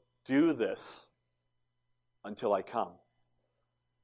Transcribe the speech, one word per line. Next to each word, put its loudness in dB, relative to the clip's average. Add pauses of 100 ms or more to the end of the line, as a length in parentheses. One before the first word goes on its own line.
(240)
"Do 4
this -4 (1200)
until 0
I 0
come," -4 (1080)